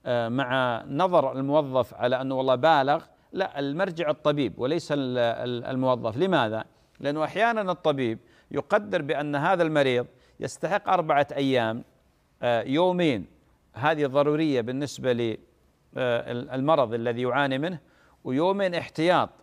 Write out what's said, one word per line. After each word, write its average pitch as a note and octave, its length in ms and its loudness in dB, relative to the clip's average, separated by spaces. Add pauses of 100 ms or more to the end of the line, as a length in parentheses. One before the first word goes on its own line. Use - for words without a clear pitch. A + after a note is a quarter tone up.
آه، A#2+ 220 0
مع B2 600 0
نظر D3 440 2
الموظف C3+ 600 0
على B2 260 0
أنه C3+ 140 -4
والله C3 200 2
بالغ، C#3+ 500 4 (280)
لا، F#3 260 -4
المرجع D#3+ 520 -2
الطبيب C#3+ 480 0
وليس D3+ 340 -2
ال-، C3 260 -2
ال-، A#2+ 460 -2
الموظف. B2+ 520 -2
لماذا؟ B2+ 480 0 (360)
لأنه D3 240 -2
أحيانًا G3+ 480 0
الطبيب C3+ 460 -2 (320)
يقدر G3 520 0
بأن D3 340 -4
هذا E3+ 260 2
المريض C#3 440 2 (340)
يستحق E3+ 480 -4
أربعة D#3 440 4
أيام، B2+ 520 0 (580)
آه، A#2 200 2
يومين، D#3 640 0 (480)
هذه D3 320 0
ضرورية C#3+ 540 2
بالنسبة B2+ 520 -4
ل، A#2 260 -2 (580)
آه، B2 360 -2
ال-، A#2+ 180 -8
المرض C3 440 0
الذي A#2+ 280 -4
يعاني C3 360 0
منه، D#3+ 200 -6 (460)
ويومين F3+ 500 0
احتياط D#3 560 0 (120)